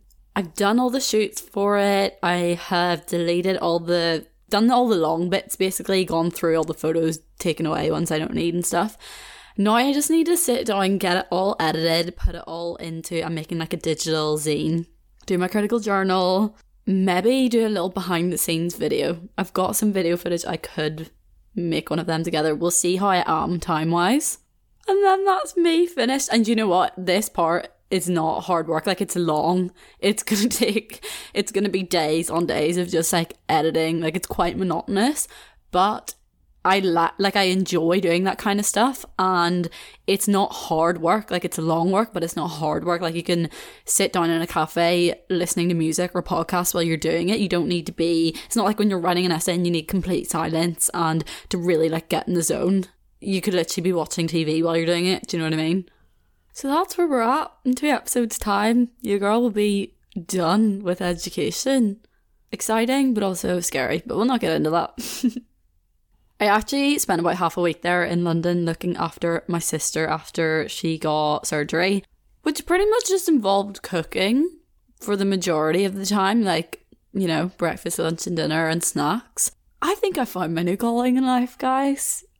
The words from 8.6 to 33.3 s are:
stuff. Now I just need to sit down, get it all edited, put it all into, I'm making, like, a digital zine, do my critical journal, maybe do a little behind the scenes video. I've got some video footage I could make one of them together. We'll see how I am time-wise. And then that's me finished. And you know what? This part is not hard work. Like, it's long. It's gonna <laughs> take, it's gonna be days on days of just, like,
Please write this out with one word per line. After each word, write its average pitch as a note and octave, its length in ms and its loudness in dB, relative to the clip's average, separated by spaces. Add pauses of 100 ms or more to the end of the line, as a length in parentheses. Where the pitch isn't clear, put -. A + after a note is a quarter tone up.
stuff. G3 300 -2 (600)
Now G#3 160 2
I B3 180 2
just C#4+ 200 0
need E4 160 4
to E4+ 100 2
sit - 300 0
down, G3 320 0
get F3+ 180 0
it - 140 -2
all F#3 280 0
edited, E3 560 0
put - 200 0
it - 100 -12
all E3+ 300 -6
into, E3 500 -6
I'm E3 80 -4
making, D#3+ 240 -6
like, E3 160 -4
a E3+ 40 -4
digital D#3 600 0
zine, D#3 480 0 (400)
do F#3 140 0
my F3+ 80 0
critical G#3+ 320 0
journal, F#3+ 760 2 (300)
maybe F#3+ 640 2
do A3+ 160 2
a G#3+ 40 0
little F#3+ 200 -2
behind F3+ 420 -2
the E3 60 -4
scenes E3+ 380 -2
video. D3+ 600 -2
I've F#3 180 -6
got F#3 220 0
some G#3+ 160 2
video F3 240 2
footage F3 300 -4
I D#3+ 120 -6
could D#3 520 -6 (440)
make E3 360 -2
one - 100 0
of E3+ 80 -6
them D#3+ 160 -2
together. D#3+ 320 0
We'll E3+ 160 0
see F3+ 240 0
how G3 140 0
I F3+ 180 2
am D#3+ 320 0
time-wise. E3+ 800 0 (480)
And G4+ 160 4
then G4 220 4
that's G4 320 0
me E4+ 280 4
finished. C4+ 460 -2
And A3 160 4
you A#3 80 2
know A3 140 0
what? F3 280 2
This F#3 300 0
part E3+ 400 0 (220)
is F3 200 0
not D#3+ 360 0
hard E3 240 0
work. D#3+ 180 0
Like, F#3 140 -2
it's - 160 -4
long. E3+ 540 0 (280)
It's G#3 240 0
gonna G#3 240 0
<laughs> - 20 2
take, - 560 -4 (280)
it's - 180 -4
gonna G3+ 160 0
be F#3+ 160 -2
days E3 460 0
on E3+ 160 0
days D#3 320 0
of F3+ 100 -2
just, E3 240 0
like, E3+ 220 -2 (160)